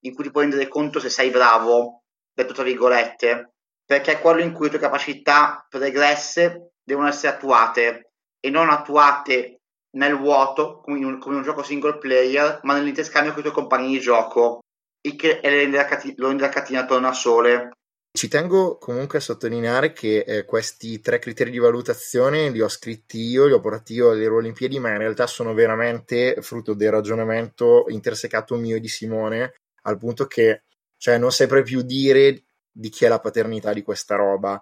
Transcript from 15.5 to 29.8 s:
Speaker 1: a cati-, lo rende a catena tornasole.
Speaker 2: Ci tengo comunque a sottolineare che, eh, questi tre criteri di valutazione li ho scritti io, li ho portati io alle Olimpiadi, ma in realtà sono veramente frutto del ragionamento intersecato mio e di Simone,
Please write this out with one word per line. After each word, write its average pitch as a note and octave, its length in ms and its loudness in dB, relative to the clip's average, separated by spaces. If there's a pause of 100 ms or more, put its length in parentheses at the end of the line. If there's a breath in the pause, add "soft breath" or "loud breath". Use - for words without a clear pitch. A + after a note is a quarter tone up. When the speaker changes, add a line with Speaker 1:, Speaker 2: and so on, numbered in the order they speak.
Speaker 1:
a - 20 -6
cati-, C#3 320 -6
lo C3 100 -2
rende C3+ 160 -2
a C#3 60 0
catena C3 340 -6
tornasole. B2 840 2 (420)
Speaker 2:
Ci - 160 -6
tengo F3 480 0
comunque C3 420 -8
a C#3 40 -6
sottolineare A#2 680 -4
che, G#2+ 260 -2
eh, G#2 260 -4
questi A2+ 560 -6
tre A#2+ 180 -2
criteri A#2+ 320 -6
di B2 80 -8
valutazione B2 920 0
li A2 100 -4
ho G#2+ 80 0
scritti A2+ 520 -12
io, B2+ 260 2
li C#3+ 60 6
ho A#2 80 6
portati A2 340 -8
io A#2+ 160 6
alle A2 160 0
Olimpiadi, A2+ 520 -2
ma A#2+ 120 -4
in G#2 80 -4
realtà A2 280 -2
sono A2+ 280 -6
veramente A#2 880 0
frutto A2+ 320 -8
del G#2 160 2
ragionamento A2+ 1000 2
intersecato A2+ 680 -6
mio A2+ 200 -4
e A2 40 -4
di A2+ 80 -12
Simone, A2 640 -6 (280)